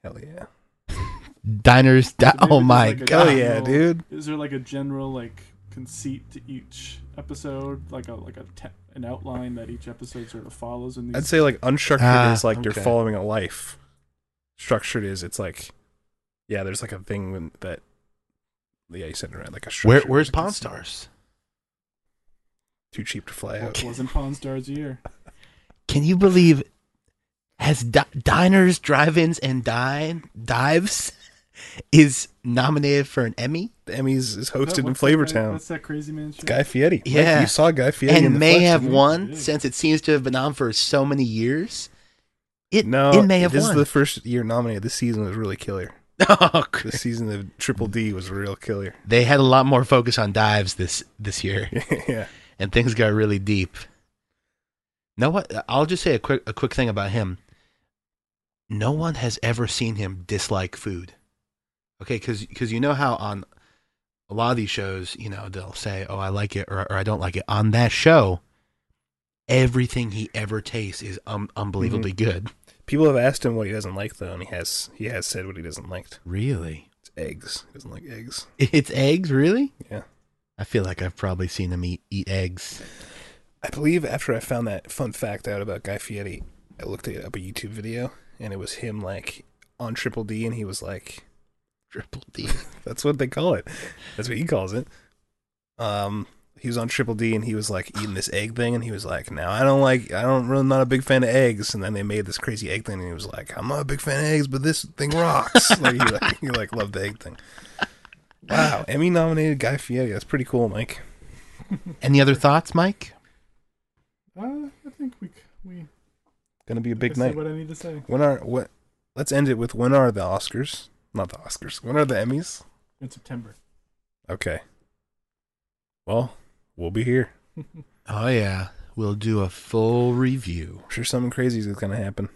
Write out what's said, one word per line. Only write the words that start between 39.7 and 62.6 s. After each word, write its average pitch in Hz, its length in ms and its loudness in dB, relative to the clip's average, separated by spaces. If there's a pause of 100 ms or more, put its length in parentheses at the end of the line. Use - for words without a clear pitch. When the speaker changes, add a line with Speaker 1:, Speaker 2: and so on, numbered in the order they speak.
Speaker 2:
seems 156 280 2
to 156 100 2
have 143 100 4
been 127 140 -2
on 135 180 -2
for 120 180 0
so 139 320 2
many 139 200 0
years. 123 640 -2 (840)
It, 208 160 4
Speaker 1:
No, 139 260 4
Speaker 2:
it 208 120 10
may 185 160 6
have 180 120 4
Speaker 1:
this 143 120 4
Speaker 2:
won. 151 80 2
Speaker 1:
is 160 40 2
the 147 100 4
first - 400 0
year 120 160 -2
nominated. 113 400 -2
This 107 120 -6
season 110 300 -2
was 98 120 -6
really 104 200 -4
killer. 95 360 -8 (260)
Speaker 2:
<laughs> 190 100 4
Oh, 175 360 6 (200)
Speaker 1:
This 110 160 -6
season 117 320 -4
of 98 260 -8
Triple 117 300 -4
D 107 240 -2
was 92 180 -8
real 98 260 -6
killer. 98 380 -6 (120)
Speaker 2:
They 117 180 6
had 139 160 6
a 135 40 8
lot 131 220 8
more 131 180 6
focus 123 340 4
on 104 140 0
dives 107 420 2
this, - 280 -4 (160)
this 101 260 -6
year. 98 260 -4 (200)
Speaker 1:
<laughs> - 180 -2
Yeah. 113 180 -4 (300)
Speaker 2:
And 98 140 -4
things 117 240 2
got 110 180 4
really 107 280 2
deep. 98 360 -2 (1400)
Know 123 140 2
what? 190 220 -2 (160)
I'll 143 180 2
just 175 180 -4
say 160 100 4
a 107 60 0
quick, - 280 -2
a 107 40 -10
quick - 200 -4
thing 127 160 0
about 101 220 -2
him. 95 280 -2 (1300)
No 107 240 0
one 156 240 -2
has 117 260 -4
ever 117 240 0
seen 113 300 -4
him 95 320 -6
dislike 95 480 -4
food. 92 380 -10 (840)
Okay, 107 200 -6
'cause, 107 340 -6
'cause 117 160 -6